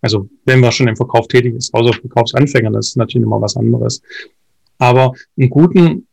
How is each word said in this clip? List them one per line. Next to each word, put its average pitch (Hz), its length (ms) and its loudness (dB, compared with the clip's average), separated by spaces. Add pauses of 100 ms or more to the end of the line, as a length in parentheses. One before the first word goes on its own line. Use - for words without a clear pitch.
Also 104 280 -4 (160)
wenn 131 140 4
man 123 120 4
schon 123 160 0
im 110 80 -2
Verkauf 117 320 -2
tätig 120 280 0
ist, - 180 -12
außer 117 200 0
Verkaufsanfänger, 120 760 -2
das 107 180 -4
ist - 80 -6
natürlich 117 280 -2
immer 107 160 -2
was 104 160 -4
anderes. 117 440 -4 (760)
Aber 127 360 2 (240)
einen 131 120 2
guten 165 640 2